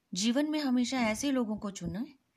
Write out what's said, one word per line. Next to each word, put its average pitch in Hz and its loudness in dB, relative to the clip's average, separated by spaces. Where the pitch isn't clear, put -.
जीवन 240 2
में 302 0
हमेशा 254 2
ऐसे 220 0
लोगों 226 0
को 202 -6
चुनें 190 -6